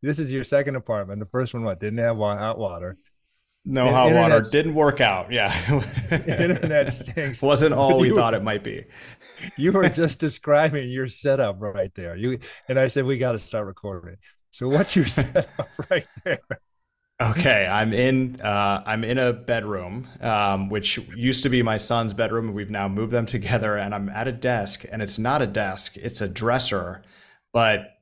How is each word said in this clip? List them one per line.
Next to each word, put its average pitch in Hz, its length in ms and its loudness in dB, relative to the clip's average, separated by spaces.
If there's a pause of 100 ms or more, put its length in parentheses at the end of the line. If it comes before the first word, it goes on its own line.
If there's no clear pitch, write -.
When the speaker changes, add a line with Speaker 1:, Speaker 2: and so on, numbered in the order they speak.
Speaker 1:
this 143 180 -4
is 139 100 -4
your 131 140 -4
second 139 320 0
apartment. 104 420 -6
The 104 80 -10
first 123 260 -4
one, 117 120 -6
what, 95 160 -4
didn't 107 180 -4
have 117 180 0
wa-, 104 200 -2
hot 110 220 -4
water. 92 380 -8 (680)
Speaker 2:
No 127 240 2
Speaker 1:
In-, 120 40 4
Speaker 2:
hot 127 200 6
water. 165 60 8
Speaker 1:
internet's 156 340 4
Speaker 2:
Didn't 156 220 2
work 143 260 4
out. 101 320 2
Yeah. 107 200 2 (160)
<laughs> 139 140 2 (460)
Speaker 1:
Internet 156 640 2
stinks. - 500 -6
Speaker 2:
Wasn't 143 320 6
all 135 240 4
we 127 100 6
Speaker 1:
You 117 60 4
Speaker 2:
thought 117 200 4
it 98 100 -2
might 104 180 -2
be. 107 220 -10 (760)
Speaker 1:
you 165 140 2
were 185 160 4
just 165 320 0
describing 147 680 2
your 131 180 -4
setup 131 520 0
right 95 360 -4
there. 85 200 -10
You, 123 220 -4 (300)
and 131 100 2
I 135 80 4
said, 131 180 0
"We 131 140 0
gotta 120 220 -2
start 107 260 -6
recording." 92 500 -12 (360)
So 127 160 -6
what's 147 260 2
your 170 100 4
<laughs> - 140 0
setup - 300 0 (420)
right 269 160 0 (180)
there? 175 140 -2 (840)
Speaker 2:
Okay, 113 480 4
I'm 107 240 2
in, 127 480 0
uh, 101 460 0
I'm 110 160 -4
in 120 160 -2
a 123 140 2
bedroom, 104 760 -6 (140)
um, 101 480 0
which 101 300 -2 (180)
used 127 260 2
to 143 60 0
be 123 160 4
my 110 140 0
son's 113 360 0
bedroom, 113 320 -2
and 104 80 -6
we've 101 160 -8
now 101 180 -4
moved 107 240 -2
them 117 140 0
together, 107 500 -2
and 101 180 -4
I'm 101 140 -6
at 110 200 -6
a 127 40 -4
desk, 117 580 0
and 110 120 -8
it's 101 160 0
not 131 240 0
a 117 40 0
desk, 101 500 -4
it's - 240 -6
a 104 80 -4
dresser, 95 720 0 (500)
but, 110 360 2 (140)